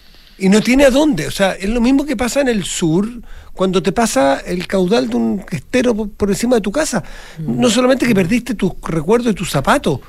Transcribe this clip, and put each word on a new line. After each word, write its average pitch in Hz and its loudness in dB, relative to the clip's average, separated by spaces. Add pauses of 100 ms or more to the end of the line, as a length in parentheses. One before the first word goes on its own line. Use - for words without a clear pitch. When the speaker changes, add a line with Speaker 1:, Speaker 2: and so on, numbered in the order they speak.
(400)
Speaker 1:
Y 190 2
no 208 6
tiene 262 4
a 269 8
dónde, 247 2
o 135 -8
sea, 190 0
es 196 -6
lo 233 0
mismo 269 2
que 294 -4
pasa 247 -2
en 277 0
el 220 0
sur, 180 0 (460)
cuando 190 0
te 190 0
pasa 262 2
el 180 -6
caudal 208 0
de 233 -2
un 226 -2
estero 240 0
por, 208 -6
por - -2
encima 233 0
de 220 2
tu 202 -2
casa. 277 -2 (340)
Speaker 2:
Mm. 165 -4
Speaker 1:
No 240 4
solamente 254 2
que 240 2
perdiste 196 0
tus 185 0 (120)
recuerdos 180 0
de 220 2
tus 175 -8
zapatos, 185 0